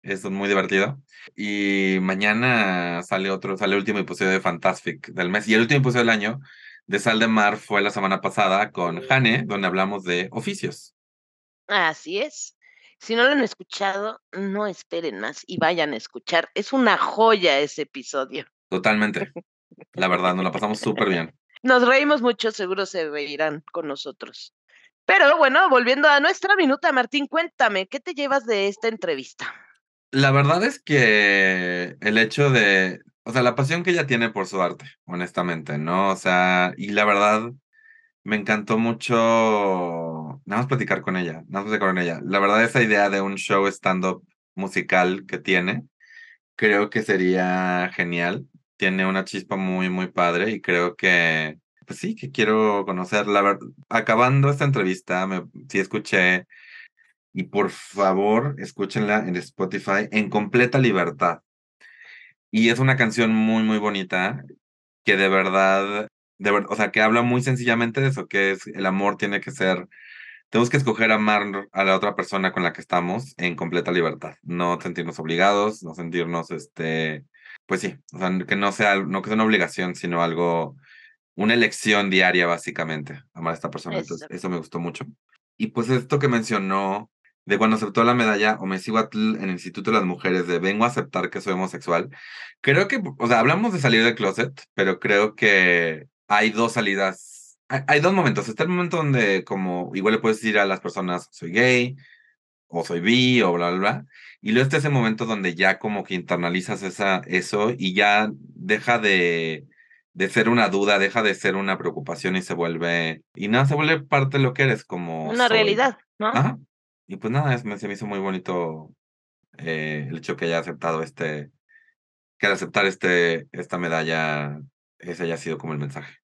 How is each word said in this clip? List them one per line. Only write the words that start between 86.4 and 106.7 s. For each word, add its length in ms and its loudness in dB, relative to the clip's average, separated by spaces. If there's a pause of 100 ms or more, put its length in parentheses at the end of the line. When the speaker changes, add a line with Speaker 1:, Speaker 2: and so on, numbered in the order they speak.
Speaker 1:
de 120 2
cuando 200 4
aceptó 260 0
la 100 4
medalla 460 2
Omecíhuatl 800 -2
en 60 -8
el 80 -4
Instituto 400 -6
de 60 2
las 80 0
Mujeres 420 -2
de 120 0
"Vengo 240 0
a 40 2
aceptar 420 -4
que 120 -8
soy 120 -4
homosexual", 560 -2 (520)
creo 280 2
que, 120 -2 (180)
o 80 0
sea, 120 4
hablamos 340 2
de 60 -4
salir 240 4
del 120 2
closet, 360 -2 (220)
pero 260 0
creo 360 2
que 720 2 (200)
hay 220 2
dos 240 0
salidas, 840 -4 (120)
hay, 180 -4
hay 140 2
dos 120 4
momentos. 360 0
Está 140 -4
el 60 0
momento 280 -2
donde 480 0
como 500 -4
igual 200 2
le 40 -2
puedes 220 0
decir 180 0
a 60 4
las 160 -2
personas, 500 -6
"Soy 220 -12
gay", 420 2 (720)
o 160 -6
"Soy 160 -6
bi", 440 4
o 100 2
bla, 160 0
bla, 100 -2
bla. 260 -2 (360)
Y 100 -4
luego 140 4
está 120 0
ese 120 0
momento 360 0
donde 300 -4
ya 240 2
como 240 -6
que 120 -8
internalizas 680 -4